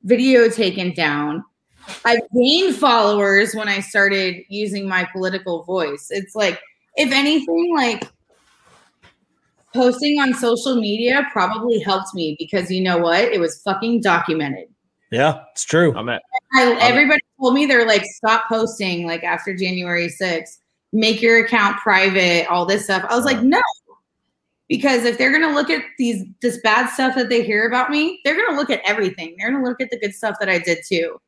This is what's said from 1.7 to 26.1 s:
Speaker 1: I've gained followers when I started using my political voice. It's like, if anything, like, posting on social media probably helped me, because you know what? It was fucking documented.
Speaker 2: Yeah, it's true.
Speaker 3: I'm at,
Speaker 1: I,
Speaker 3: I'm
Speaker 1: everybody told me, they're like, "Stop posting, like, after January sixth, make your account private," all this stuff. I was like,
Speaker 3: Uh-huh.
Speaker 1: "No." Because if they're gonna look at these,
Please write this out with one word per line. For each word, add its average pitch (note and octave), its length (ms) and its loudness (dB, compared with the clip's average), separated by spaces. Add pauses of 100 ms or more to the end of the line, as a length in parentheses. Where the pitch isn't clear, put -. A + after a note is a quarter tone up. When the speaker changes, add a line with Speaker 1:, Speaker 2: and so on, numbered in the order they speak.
Speaker 1:
I've A#3 160 2 (120)
gained C#4 440 2
followers G#3 800 2
when G#3+ 100 -6
I G3 140 -2
started G3 560 0 (120)
using G3+ 400 -6
my F#3 240 0
political F#3 520 -6
voice. D#3+ 460 -4
It's G3 260 -8
like, G3 240 -2 (340)
if C#4 160 0
anything, C#4+ 640 0
like, A#3+ 300 -2 (1700)
posting B3+ 460 2
on C4+ 140 2
social B3 420 0
media A#3 560 0
probably G#3+ 480 0
helped F#3+ 340 -2
me, D#3 240 -4
because F3 320 -4
you F#3 140 -2
know F3 140 2
what? E3+ 260 2
It A3 160 0
was D#3+ 220 -4
fucking A3 400 -2
documented. D#3 680 -2 (420)
Speaker 2:
Yeah, C3+ 300 0 (120)
it's - 120 -10
true. D#3+ 320 2
Speaker 3:
I'm A2+ 120 -8
at, A#2 140 -6 (320)
Speaker 1:
I, B3 180 4
Speaker 3:
I'm A#3 80 0
Speaker 1:
everybody C#4 400 4 (200)
told B3+ 140 2
me, D4 120 2
they're A#3+ 200 4
like, G#3 180 2
"Stop - 440 -2
posting, G#3 600 -4
like, E3 160 -6
after E3+ 320 -6
January F3+ 520 -2
sixth, E3 520 -6 (320)
make A3 280 2
your A3+ 240 6
account G#3 340 0
private," F#3 680 2
all F3 160 0
this G3+ 200 0
stuff. F#3+ 240 -2
I A#3 80 0
was B3 80 0
like, C4 140 0
Speaker 3:
Uh-huh. A#3 80 0
Speaker 1:
"No." F#4 160 4 (1040)
Because B3+ 360 0
if A#3+ 120 0
they're C4 140 2
gonna D#4 240 2
look C#4+ 160 0
at C#4 100 -2 (160)
these, A3+ 280 -2 (180)